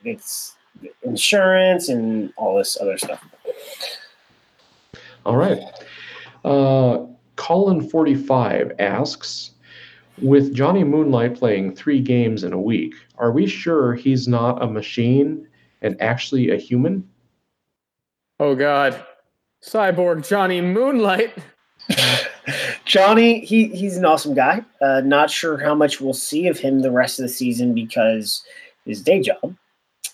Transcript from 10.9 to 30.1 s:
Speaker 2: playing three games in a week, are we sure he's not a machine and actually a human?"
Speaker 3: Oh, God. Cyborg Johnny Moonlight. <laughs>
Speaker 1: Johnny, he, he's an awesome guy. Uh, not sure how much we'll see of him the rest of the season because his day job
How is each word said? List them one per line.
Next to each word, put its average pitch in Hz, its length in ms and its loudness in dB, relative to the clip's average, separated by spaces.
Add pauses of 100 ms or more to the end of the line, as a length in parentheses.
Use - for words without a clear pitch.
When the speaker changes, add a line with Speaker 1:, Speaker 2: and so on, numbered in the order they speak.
Speaker 2:
playing 98 400 0
three 143 240 0
games 120 440 0
in 90 100 -6
a 92 80 -4
week, 107 320 -2 (240)
are 120 140 0
we 160 160 0
sure 139 480 -2
he's 127 320 0
not 120 340 0
a 123 60 -2
machine 123 800 0 (340)
and 101 180 -4
actually 120 520 -2
a 101 60 0
human?" 156 520 -2 (1300)
Speaker 3:
Oh, 143 140 2
God. 139 500 0 (600)
Cyborg 175 640 0
Johnny 185 340 0
Moonlight. 214 720 0 (540)
<laughs> - 960 -4
Speaker 1:
Johnny, 220 540 6
he, 220 300 2
he's 185 280 -6
an 180 80 0
awesome 151 300 2
guy. 147 280 2 (160)
Uh, 135 220 2
not 143 300 2
sure 156 260 -4
how 147 160 -2
much 147 260 2
we'll 135 140 -4
see 160 340 -4
of 165 120 0
him 135 220 0
the 127 100 0
rest 123 260 0
of 131 60 -6
the 123 60 -6
season 123 440 -2
because 113 720 -2 (420)
his 202 160 -8
day 196 200 2
job 185 340 -4 (580)